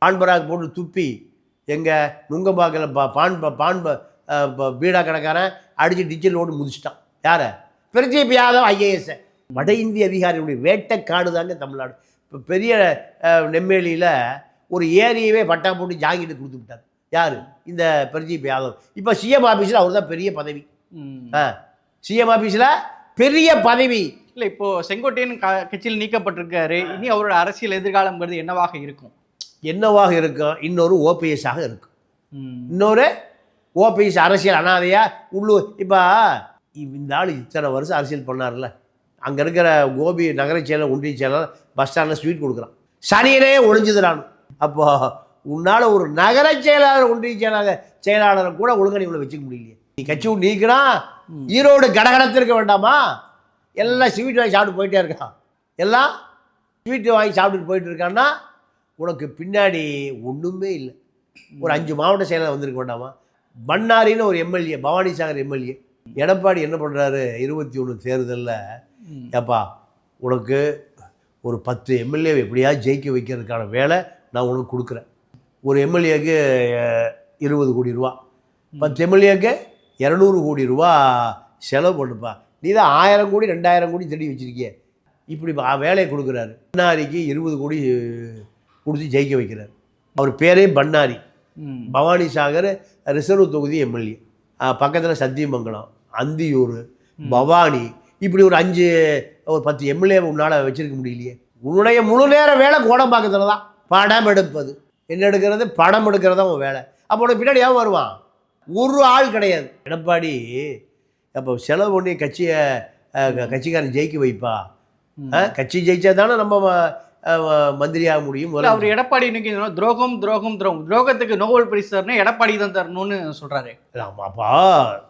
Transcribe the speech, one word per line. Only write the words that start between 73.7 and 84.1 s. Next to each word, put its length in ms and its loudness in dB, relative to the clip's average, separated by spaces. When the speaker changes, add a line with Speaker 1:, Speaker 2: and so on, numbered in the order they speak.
Speaker 1:
நான் 120 -2
உனக்கு 280 -4
கொடுக்குறேன். 340 -8
ஒரு 180 2
எம் 140 0
எல் 140 2
ஏக்கு, 280 2
அஹ், 340 -2
இருபது 360 0
கோடி 180 -2
ரூபா, 320 -6
Speaker 2:
ம். 80 -20
Speaker 1:
பத்து 260 -2
எம் 80 2
எல் 120 8
ஏக்கு 320 4
இருநூறு 440 2
கோடி 240 -2
ரூபா 260 2
செலவு 400 0
பண்ணுப்பா. 400 -10
நீ 120 -4
தான் 180 4
ஆயிரம் 420 4
கோடி, 160 0
ரெண்டாயிரம் 440 2
கோடி 160 -8
தேடி 200 -8